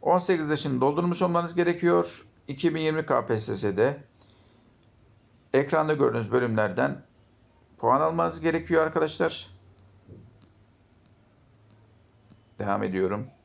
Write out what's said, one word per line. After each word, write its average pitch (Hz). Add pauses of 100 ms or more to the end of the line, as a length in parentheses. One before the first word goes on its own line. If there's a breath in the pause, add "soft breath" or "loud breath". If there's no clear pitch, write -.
On 170
sekiz 170
yaşını 147
doldurmuş 170
olmanız 170
gerekiyor. 175 (220)
İki 151
bin 160
yirmi 156
K 123
P 113
S 107
S'de 107 (1600 soft breath)
ekranda 151
gördüğünüz 117
bölümlerden 123 (760)
puan 123
almanız 165
gerekiyor 160
arkadaşlar. 160 (3000)
Devam 101
ediyorum. 95 (180)